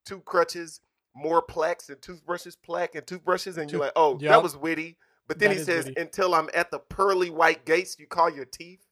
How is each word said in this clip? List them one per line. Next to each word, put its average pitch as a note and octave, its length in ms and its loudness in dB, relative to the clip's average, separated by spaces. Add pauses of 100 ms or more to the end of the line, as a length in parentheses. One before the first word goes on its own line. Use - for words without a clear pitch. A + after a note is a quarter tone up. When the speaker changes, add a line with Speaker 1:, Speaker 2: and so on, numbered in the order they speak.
Speaker 1:
two G3 160 -14
crutches, E3+ 600 -2 (340)
more D#3 260 0
plaques E3 480 -4
and C#3 140 -18
toothbrushes, F3 540 -12
plaque E3+ 400 -6
and D3 100 -12
toothbrushes, F3+ 520 -4
and D3 120 -8
you're D3 80 -4
Speaker 2:
Tooth-, C#3+ 80 -2
Speaker 1:
like, - 80 -4
"Oh, D#3 200 4
that C#3 80 -10
Speaker 2:
yup. D3+ 200 8
Speaker 1:
was D#3 140 -4
witty." D#3+ 400 -6 (320)
But D#3+ 100 -8
then G#3 120 4
Speaker 2:
That G3 40 0
Speaker 1:
he F3+ 60 -2
Speaker 2:
is D3+ 60 -6
Speaker 1:
says, E3 200 0
Speaker 2:
witty. C3+ 140 -8
Speaker 1:
"Until F3+ 340 0
I'm D#3 180 0
at E3+ 200 -2
the C#3+ 80 -6
pearly F#3 500 0
white D#3+ 340 4
gates," F3 340 0
you D3+ 80 -20
call E3+ 220 2
your C#3+ 160 -6
teeth E3+ 480 -20